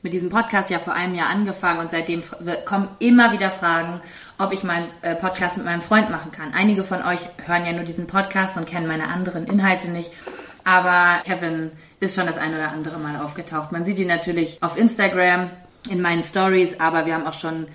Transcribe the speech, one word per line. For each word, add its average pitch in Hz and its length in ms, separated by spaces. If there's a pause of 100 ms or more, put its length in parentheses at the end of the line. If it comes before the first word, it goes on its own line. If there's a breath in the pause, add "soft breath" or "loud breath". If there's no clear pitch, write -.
mit 175 100
diesem 180 160
Podcast 202 420
ja 170 80
vor - 140
einem 180 240
Jahr 165 140
angefangen 180 500
und 165 100
seitdem 170 300
f-, - 180
w-, 170 260
kommen 196 240 (120)
immer 240 320
wieder 190 180
Fragen, 170 500 (380 loud breath)
ob 196 140
ich 190 100
meinen, 170 240 (160)
äh, 170 140
Podcast 185 400
mit - 100
meinem 170 160
Freund 214 280
machen - 200
kann. 156 240
Einige 196 300
von 190 180
euch 175 180 (240)
hören 175 220
ja 170 60
nur 175 120
diesen 170 220
Podcast 190 500
und 165 120
kennen 170 180
meine 160 220
anderen 175 380
Inhalte 190 420
nicht, 170 240 (500 loud breath)
aber 180 600
Kevin 165 480 (260 soft breath)
ist 190 160
schon 180 120
das 165 120
ein 156 160
oder 156 160
andere 156 280
Mal 147 220
aufgetaucht. 151 520
Man 170 120
sieht 190 140
ihn 185 80
natürlich 170 560
auf 170 160
Instagram, 185 720 (400)
in 180 100
meinen 170 220
Stories, 185 580
aber 165 240
wir 165 80
haben 156 140
auch 160 80
schon 160 400